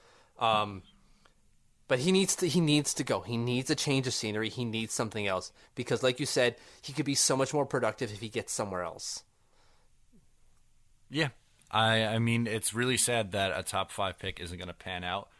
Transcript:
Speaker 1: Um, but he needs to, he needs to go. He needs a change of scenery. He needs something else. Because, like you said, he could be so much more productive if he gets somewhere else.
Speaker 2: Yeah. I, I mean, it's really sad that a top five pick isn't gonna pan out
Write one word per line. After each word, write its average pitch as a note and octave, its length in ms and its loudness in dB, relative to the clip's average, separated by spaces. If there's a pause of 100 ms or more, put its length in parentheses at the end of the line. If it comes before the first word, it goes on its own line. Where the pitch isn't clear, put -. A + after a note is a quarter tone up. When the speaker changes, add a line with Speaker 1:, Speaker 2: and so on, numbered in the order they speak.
(400)
Speaker 1:
Um, G#2+ 440 2 (1040)
but C3 120 2
he D#3 120 2
needs F#3+ 260 4
to, F#3 100 0
he E3+ 140 4
needs D3 340 4
to D3+ 80 -2
go. A#2+ 180 0
He A#2 160 -4
needs B2 320 0
a D#3 60 0
change C3+ 320 0
of A#2 60 -2
scenery. A2 360 -2
He B2 160 -4
needs A2+ 280 -4
something G#2+ 340 -2
else. F#2 240 -2 (240)
Because, B2+ 280 -2
like B2+ 160 2
you D3 60 -4
said, B2 300 2 (260)
he C#3+ 120 -12
could D3+ 120 -2
be C3+ 100 -2
so - 200 4
much C3+ 180 2
more D3 120 2
productive A#2 460 -2
if G#2 100 -12
he A2+ 80 -6
gets G#2 240 -4
somewhere F#2+ 300 -2
else. - 400 -10 (1900)
Speaker 2:
Yeah. C#3+ 200 0 (400)
I, A2+ 360 4
I A2 140 2
mean, A#2 280 2
it's G#2+ 260 -2
really A#2+ 240 2
sad A2 360 2
that F#2+ 240 0
a F#2 40 -4
top F#2+ 300 -4
five F#2+ 260 -4
pick F#2+ 220 -8
isn't F2+ 180 -10
gonna F2 160 -10
pan F2+ 300 -8
out F#2 260 -4 (100)